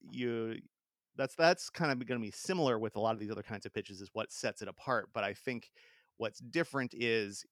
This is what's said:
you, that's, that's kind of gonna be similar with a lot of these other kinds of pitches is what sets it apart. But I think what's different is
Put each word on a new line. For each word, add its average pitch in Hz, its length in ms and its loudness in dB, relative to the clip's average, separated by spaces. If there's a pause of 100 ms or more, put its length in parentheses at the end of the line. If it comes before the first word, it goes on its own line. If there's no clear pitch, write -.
(100)
you, 113 500 -2 (560)
that's, 135 200 -2
that's 170 340 6
kind 156 220 2
of 123 140 -2
gonna 123 140 0
be 107 120 -4
similar 147 460 2
with 110 180 -2
a 101 40 0
lot 113 140 4
of 104 60 -4
these 107 120 -4
other 104 120 -4
kinds 101 220 -8
of - 80 -10
pitches 101 280 -6
is 95 120 -14
what 110 180 -2
sets - 300 -4
it 98 60 -6
apart. 110 460 -2
But 110 100 0
I 104 100 0
think 120 360 -4 (480)
what's 113 220 -4
different 131 540 -2
is 113 580 2